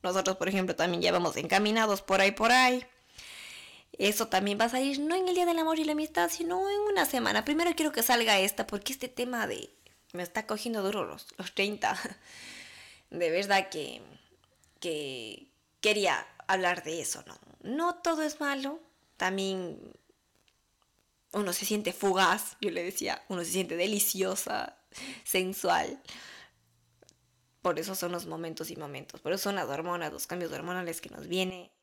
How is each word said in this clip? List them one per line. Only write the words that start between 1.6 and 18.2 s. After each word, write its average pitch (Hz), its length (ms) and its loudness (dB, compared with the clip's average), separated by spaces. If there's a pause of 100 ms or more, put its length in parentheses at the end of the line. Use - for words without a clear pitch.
por 190 220 4
ahí, 196 80 6
por 220 220 4
ahí. 254 340 6 (1040)
Eso 208 360 2
también 202 300 2
va 226 60 6
a 233 60 2
salir, 269 280 0
no 302 160 0
en 370 140 2
el 359 60 2
Día 359 100 4
del 339 140 4
Amor 320 200 2
y 311 60 2
la 302 80 0
Amistad, 311 380 0
sino 359 400 -2
en 403 100 0 (100)
una 381 140 4
semana. 220 400 2
Primero 330 320 2
quiero 302 160 2
que 233 100 0
salga 226 360 6
esta, - 280 2
porque 208 280 -6
este 247 140 -8
tema 240 380 -4
de, - 220 -6 (460)
me 180 80 -6
está 214 240 -6
cogiendo 214 360 -2
duro 196 220 0
los, - 220 -10 (100)
los - 180 -10
treinta. 202 440 0 (580)
<laughs> - 540 -20
De 170 200 0
verdad 196 380 4
que, 135 320 -8 (800)
que 135 720 -8 (300)
quería 196 440 2 (200)
hablar 180 360 2
de 160 200 -6
eso, - 240 -6
¿no? - 120 -18 (240)
No 330 340 -2
todo 330 260 0